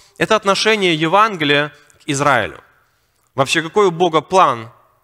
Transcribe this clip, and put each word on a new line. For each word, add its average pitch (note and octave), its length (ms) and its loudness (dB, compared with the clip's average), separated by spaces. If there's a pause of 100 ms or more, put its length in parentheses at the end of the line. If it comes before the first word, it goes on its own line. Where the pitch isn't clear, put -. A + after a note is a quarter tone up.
(180)
Это E3+ 160 -2
отношение G3 600 0
Евангелия D#3+ 800 0 (320)
к - 40 -12
Израилю. C3+ 520 0 (760)
Вообще, C3+ 280 -2
какой G3 240 0
у F3+ 60 2
Бога D#3+ 280 0
план C#3 500 0 (340)